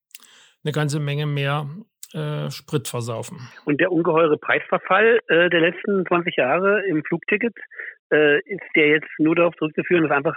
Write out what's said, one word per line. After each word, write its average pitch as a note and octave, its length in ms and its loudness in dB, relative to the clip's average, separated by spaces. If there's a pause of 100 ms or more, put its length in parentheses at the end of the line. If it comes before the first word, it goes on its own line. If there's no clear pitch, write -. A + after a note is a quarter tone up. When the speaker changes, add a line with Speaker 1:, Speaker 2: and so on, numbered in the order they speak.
(640)
Speaker 1:
eine D3+ 80 -4
ganze D3+ 280 -2
Menge D3 280 -4
mehr, C#3+ 420 -2 (440)
äh, D3+ 360 -6
Sprit - 380 -6
versaufen. A#2 600 -8 (180)
Speaker 2:
Und D3 140 0
der F#3 120 2
ungeheure D#3+ 460 2
Preisverfall, F#3+ 920 2
äh, E3+ 240 4
der E3+ 100 2
letzten F3 460 0
zwanzig F3 300 0
Jahre F3+ 500 2
im D#3 160 0
Flugticket, G3 500 -2 (580)
äh, D3+ 260 6
ist - 260 -6 (120)
der D#3 120 4
jetzt D3+ 300 2
nur D#3 180 2
darauf E3+ 220 2
zurückzuführen, D#3 460 0
dass D3 120 0
einfach C#3+ 220 -2